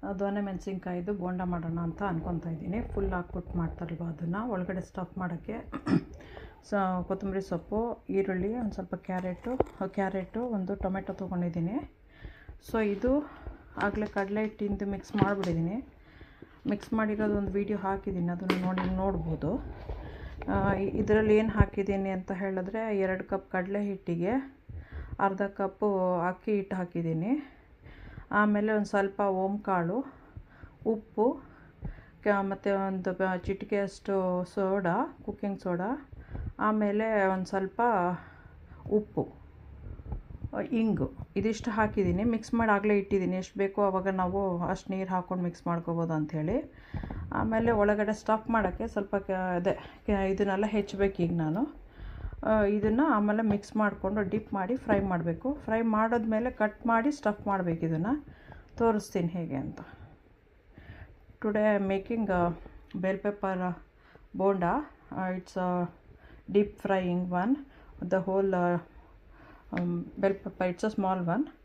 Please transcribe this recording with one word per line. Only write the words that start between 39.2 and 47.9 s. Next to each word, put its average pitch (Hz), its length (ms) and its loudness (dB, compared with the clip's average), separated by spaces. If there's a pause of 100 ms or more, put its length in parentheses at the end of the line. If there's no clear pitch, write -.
ಆ, - 80 -4 (120)
ಇಂಗು, 220 360 2 (280)
ಇದಿಷ್ಟು 220 340 -2
ಹಾಕಿದ್ದೀನಿ. 202 540 2
ಮಿಕ್ಸ್ 226 300 0
ಮಾಡಿ 226 180 4
ಆಗಲೇ 202 260 6
ಇಟ್ಟಿದ್ದೀನಿ, 190 380 2
ಎಷ್ಟು 185 220 -6
ಬೇಕೋ 196 240 2
ಆವಾಗ 190 260 2
ನಾವು 190 320 0 (220)
ಅಷ್ಟು 185 300 -2
ನೀರು 190 180 -2
ಹಾಕ್ಕೊಂಡು 180 340 -2
ಮಿಕ್ಸ್ 170 220 -4
ಮಾಡ್ಕೋಬೋದು 165 460 0
ಅಂಥೇಳಿ. 156 440 0 (760)
ಆಮೇಲೆ 226 400 2
ಒಳಗಡೆ 208 400 4